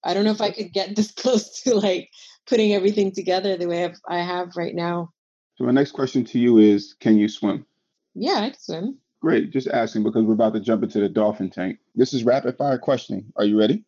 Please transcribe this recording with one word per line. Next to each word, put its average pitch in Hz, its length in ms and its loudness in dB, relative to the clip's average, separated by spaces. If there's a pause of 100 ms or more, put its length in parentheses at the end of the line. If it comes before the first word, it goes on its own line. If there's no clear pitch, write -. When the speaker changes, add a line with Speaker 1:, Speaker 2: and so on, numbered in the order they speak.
Speaker 1:
I 175 100 -2
don't 202 100 0
know 214 80 2
if 214 80 -4
I 208 100 -2
could 190 220 -12
get 196 240 -4
this 214 160 0
<laughs> - 100 -16
close 240 400 -2
to, 240 140 2
like, 190 320 -2 (400)
putting 220 240 4
everything 202 400 0
together 190 440 -2
the 175 120 -4
way 170 160 -2
I've, 175 240 -8
I 175 100 -4
have 175 380 -6
right 170 180 -6
now. 170 360 -4 (440)
Speaker 2:
So - 100 -8
my 120 60 0
next 139 220 2
question 131 320 -2
to 120 160 -2
you 120 180 6
is, 104 400 4
can 110 180 4
you 104 120 4
swim? 104 360 -4 (520)
Speaker 1:
Yeah, 262 240 -2
I 220 100 -4
can - 80 -20
swim. 190 400 -10 (220)
Speaker 2:
Great. 120 320 0
Just 131 160 -2
asking 113 340 -2
because 110 220 2
we're 107 80 2
about 110 220 2
to 107 60 -2
jump 107 220 0
into 107 160 -4
the 101 100 0
dolphin 104 420 -2
tank. 92 280 -8 (160)
This 123 200 2
is 120 100 -2
rapid 127 340 0
fire 139 200 -2
questioning. 117 580 -4
Are 107 80 0
you 104 120 4
ready? 113 320 2